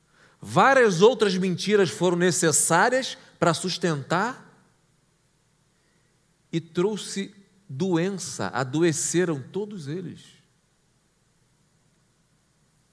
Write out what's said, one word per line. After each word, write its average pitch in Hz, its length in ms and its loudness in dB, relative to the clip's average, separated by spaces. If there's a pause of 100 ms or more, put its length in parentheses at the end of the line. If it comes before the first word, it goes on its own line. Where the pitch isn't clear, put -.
(400)
várias 196 600 4
outras 214 340 4
mentiras 185 540 0
foram 175 260 0
necessárias 180 1000 2 (220)
pra 170 160 2
sustentar 175 880 -4 (2000)
e 165 80 -2
trouxe 196 720 -4 (340)
doença, 170 800 -4
adoeceram 151 920 -2
todos 190 460 -10
eles. 147 360 -12 (2750)